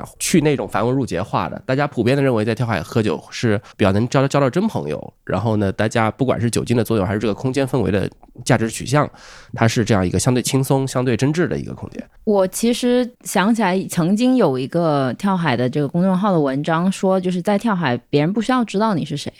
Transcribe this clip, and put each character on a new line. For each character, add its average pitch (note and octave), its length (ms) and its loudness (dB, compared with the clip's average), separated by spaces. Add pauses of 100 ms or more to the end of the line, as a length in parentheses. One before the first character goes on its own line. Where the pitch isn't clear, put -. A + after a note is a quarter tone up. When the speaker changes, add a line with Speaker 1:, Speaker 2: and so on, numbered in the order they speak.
(180)
Speaker 1:
去 - 240 2
那 D3 120 2
种 G#2+ 140 -4
繁 G#2 180 -2
文 B2+ 80 0
缛 C3 120 0
节 F2 160 -4
化 G2+ 260 -4
的。 - 160 -10
大 C3 100 -2
家 C#3+ 120 0
普 A#2+ 180 -2
遍 B2+ 100 4
的 C#3+ 80 2
认 C3 120 4
为 G#2+ 100 0
在 A2+ 100 0
跳 B2 120 -2
海 F#2+ 160 -2
喝 A2+ 200 0
酒 E2+ 280 -2
是 G#2+ 280 0 (200)
比 A2+ 40 0
较 G2 100 6
能 A2 160 2
交， C3+ 200 2
交 C#3+ 100 0
到 C3+ 120 2
真 G3+ 180 0
朋 D2+ 220 -4
友， - 240 -8 (100)
然 - 160 -2
后 A2 160 0
呢， G2 160 0
大 G#2+ 160 -2
家 A2 220 0
不 B2+ 160 -2
管 A2 120 2
是 A2+ 120 0
酒 - 120 0
精 A#2+ 140 0
的 A2+ 80 2
作 A2+ 140 0
用 F2+ 80 0
还 G2 80 -2
是 G#2+ 40 -2
这 A#2 80 -2
个 G2+ 60 0
空 C3 180 -4
间 C3+ 160 0
氛 B2+ 140 -2
围 F#2+ 100 0
的 G2 180 0 (360)
价 A#2+ 140 4
值 A2 100 0
取 - 160 -10
向， C#3 240 0 (460)
它 A2+ 120 2
是 A2+ 180 2
这 A2 100 2
样 F#2 120 2
一 F2 40 -2
个 F#2 80 0
相 B2 140 2
对 B2 100 0
轻 C3+ 200 0
松、 C3+ 240 0
相 C3 160 -4
对 B2+ 140 0
真 D3 160 0
挚 D#3 160 0
的 C#2+ 100 -4
一 C2+ 40 -6
个 - 100 -12
空 - 180 -12
间。 - 140 -14 (200)
Speaker 2:
我 G3 220 2
其 A#3 260 -2
实 B3 380 0 (140)
想 G3+ 300 2
起 A3+ 80 0
来 F#3 260 2
曾 F3 260 0
经 B3+ 220 2
有 D3 220 2
一 C3+ 80 -2
个 D3 480 0
跳 G3 200 -2
海 D#3+ 220 0
的 B2+ 120 0
这 D3 120 -2
个 C#3+ 80 -2
公 E3+ 140 0
众 F#3+ 140 2
号 G3 160 0
的 E3+ 60 2
文 C#3 240 0
章 E3+ 300 0
说， F#3+ 260 0
就 F3+ 120 -2
是 F3+ 100 -2
在 G3+ 180 0
跳 A3 160 0
海 C#3+ 220 0 (140)
别 C#3+ 100 2
人 D#3+ 120 2
不 A3 100 -2
需 B3+ 100 -2
要 B3+ 100 2
知 G3 160 -4
道 A3 160 2
你 C#3+ 120 -2
是 C#3+ 100 -6
谁。 - 240 -10